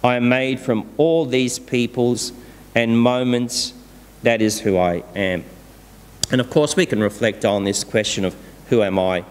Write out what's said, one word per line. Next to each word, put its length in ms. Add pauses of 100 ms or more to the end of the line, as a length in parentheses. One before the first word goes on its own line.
I 120
am 140
made 300
from 380
all 280
these 340
peoples 720 (420)
and 240
moments. 760 (500)
That 180
is 200
who 160
I 260 (120)
am. 280 (880)
And 80
of 100
course, 260
we 100
can 160
reflect 420
on 200
this 200
question 400
of 120 (340)
who 120
am 180
I 320